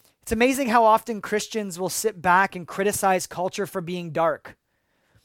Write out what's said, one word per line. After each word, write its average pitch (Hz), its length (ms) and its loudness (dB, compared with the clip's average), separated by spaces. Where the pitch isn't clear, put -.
it's - 100 -10
amazing 247 360 2
how 233 160 4
often 220 360 2
Christians 202 600 -6
will 185 80 -2
sit 196 340 -4
back 185 320 4
and 180 140 -12
criticize 196 580 0
culture 185 400 -6
for 190 140 -6
being 175 300 -8
dark. 156 460 -2